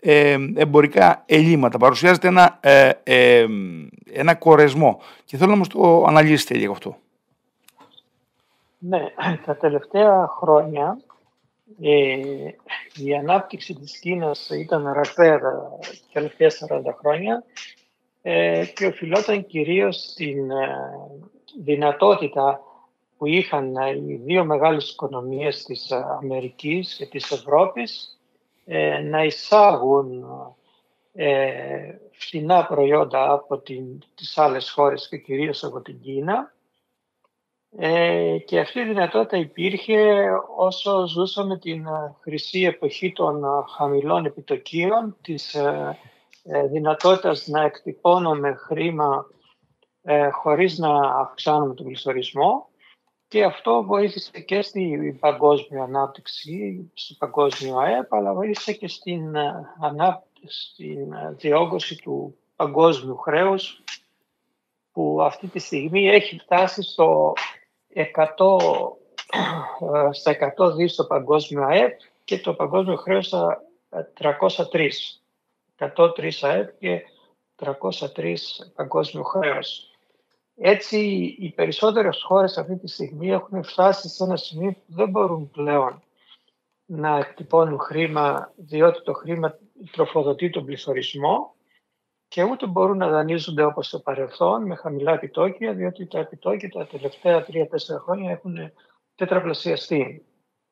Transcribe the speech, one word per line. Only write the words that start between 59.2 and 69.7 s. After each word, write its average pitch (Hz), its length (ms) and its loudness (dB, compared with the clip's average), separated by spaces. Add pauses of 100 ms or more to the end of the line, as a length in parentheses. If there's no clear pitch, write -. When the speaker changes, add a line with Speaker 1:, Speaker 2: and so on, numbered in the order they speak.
Speaker 2:
ε, 147 460 -6
ανάπ-, 156 420 -2 (240)
στην, - 640 -12
ε, 78 240 -12
διόγκωση 165 640 -2
του 139 340 -10 (200)
παγκόσμιου 143 600 2
χρέους, 190 640 -2 (1120)
που 156 300 -2
αυτή 151 240 -2
τη 180 120 -10
στιγμή 160 500 -2
έχει 202 300 4
φτάσει 185 440 0
στο 156 500 2 (640)
εκατό, 180 600 2 (1400)